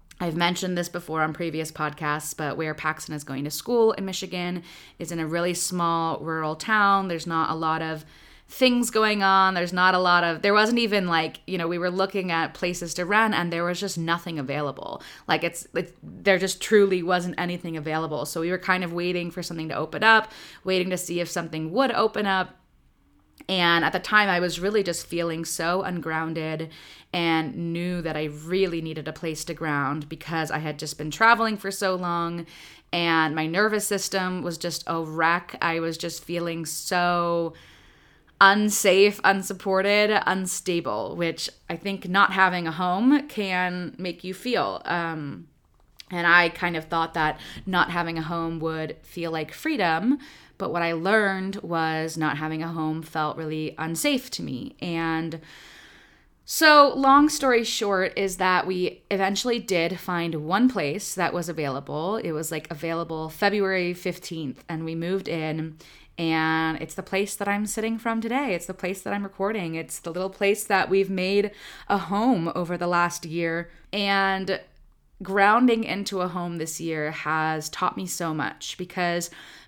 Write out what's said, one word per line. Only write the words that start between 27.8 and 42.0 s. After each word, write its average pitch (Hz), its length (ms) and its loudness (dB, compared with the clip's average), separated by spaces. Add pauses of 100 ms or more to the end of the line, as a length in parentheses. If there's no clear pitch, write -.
that 156 140 -4
I 156 100 -4
really 165 540 -2
needed 156 280 -8
a 160 40 -6
place 160 340 -8
to 170 80 -6
ground 143 540 -2
because 160 440 -6
I 151 60 -2
had 151 200 -6
just 151 200 -10
been 151 120 -8
traveling 226 460 4
for 196 160 -8
so 190 240 -2
long 170 500 -4 (460)
and 165 420 2
my 160 120 -2
nervous 208 420 0
system 185 540 -2
was 170 140 -6
just 165 300 -6
a 165 160 -2
wreck. 165 580 0
I 165 200 0
was 165 180 -2
just 165 240 -8
feeling 170 420 -4
so 175 880 0 (840)
unsafe, 202 840 6
unsupported, 196 840 2 (160)
unstable, 175 920 -2
which 165 320 -4 (220)
I 170 60 -6
think 196 300 -6